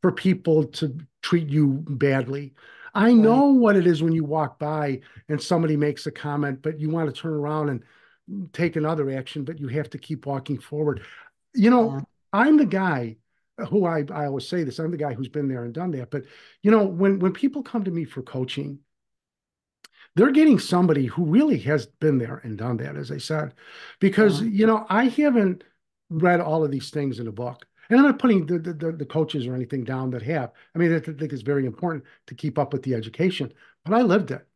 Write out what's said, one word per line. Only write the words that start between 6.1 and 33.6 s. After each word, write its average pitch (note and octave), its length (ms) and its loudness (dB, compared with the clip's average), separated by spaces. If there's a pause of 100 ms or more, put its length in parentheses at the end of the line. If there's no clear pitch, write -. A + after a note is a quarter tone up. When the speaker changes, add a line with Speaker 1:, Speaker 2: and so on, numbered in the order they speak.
Speaker 1:
comment, C#3+ 500 -6
but D#3 180 -6
you D#3 100 -4
want D#3 240 -2
to - 80 -14
turn D#3+ 120 -6
around D3+ 360 -4
and B2 140 -6 (680)
take E3+ 240 -2
another D#3 360 -2
action, C3+ 320 -8
but D#3 160 -10
you C#3 80 -8
have B2+ 240 -6
to D3 60 -16
keep - 280 -12
walking C#3 340 -6
forward. D3 420 -4 (520)
You A3+ 160 4
know, A#3+ 220 4
Speaker 2:
Yeah. C3+ 100 -6 (320)
Speaker 1:
I'm C#4 240 4
the D4 80 6
guy D#3 520 -2 (520)
who F#3+ 160 2
I, D#3+ 260 0
I D3+ 140 -4
always C3+ 220 -6
say F3+ 160 -4
this, C3 160 -8
I'm E3 120 -4
the E3+ 60 -8
guy C#3+ 160 -4
who's B2 160 -8
been D3 180 -4
there B2+ 160 -6
and A#2+ 100 -10
done F3 180 -6
that. B2+ 180 -8
But, C3+ 160 -8 (380)
you G#3 80 6
know, G#3+ 140 6
when, G3 340 0
when F#3 140 2
people C#4 300 -2
come A3+ 200 -6
to F#3 80 -4
me E3 120 -4
for C3+ 200 -12
coaching, C#3 560 -8 (1400)
they're A#3+ 160 6
getting D4+ 280 6
somebody E3 460 2
who E3 200 -2
really A3+ 340 4
has C3 260 -2
been D3 320 0
there A#2 260 -6
and A2 140 -10
done A#2 200 -4
that, - 180 -8
as C3+ 160 -10
I C#3+ 60 -8
said, D3+ 360 -6 (460)
because, G3 420 4
Speaker 2:
Yeah. A3+ 80 -2
Speaker 1:
you G#3+ 180 2
know, A3 220 2
I A3 160 2
haven't A#3 580 2 (460)
read F3 300 2
all D#3+ 240 0
of C#3+ 80 -2
these C3+ 180 -6
things C#3 300 -6
in A#2 80 -8
a A2 40 -8
book. B2 340 -12 (240)
And A#3+ 100 6
I'm C#4+ 60 8
not C#4 140 2
putting G3 260 4
the, E3+ 140 -2
the, E3+ 140 -8
the, D#3+ 200 -6
the D3 120 -8
coaches D3+ 400 -2
or B2+ 80 -6
anything B2+ 300 -6
down C3 280 -6
that B2 120 -8
have. C3+ 280 -4 (220)
I E3 60 -6
mean, E3+ 140 4
I D#3+ 60 2
th-, D#3 180 -10
think C#3+ 160 -6
it's B2+ 80 -8
very C3+ 240 0
important C#3+ 400 -6 (220)
to - 80 -16
keep D3+ 220 -6
up C#3 160 -2
with C3 100 -4
the B2+ 120 -2
education, C3 560 -4 (320)